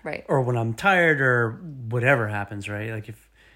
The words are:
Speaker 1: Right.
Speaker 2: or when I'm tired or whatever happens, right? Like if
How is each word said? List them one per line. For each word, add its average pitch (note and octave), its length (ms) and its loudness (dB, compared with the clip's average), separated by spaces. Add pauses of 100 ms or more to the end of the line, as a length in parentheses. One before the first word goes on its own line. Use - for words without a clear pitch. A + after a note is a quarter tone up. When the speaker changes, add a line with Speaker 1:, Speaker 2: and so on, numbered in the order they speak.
Speaker 1:
Right. - 260 -10
Speaker 2:
or C#3+ 140 4
when B2 140 0
I'm A#2 180 -2
tired E3+ 460 4
or A#2+ 320 2
whatever B2 760 0
happens, G2+ 400 -6
right? G#2 220 -6
Like A2 180 -10
if - 200 -18 (280)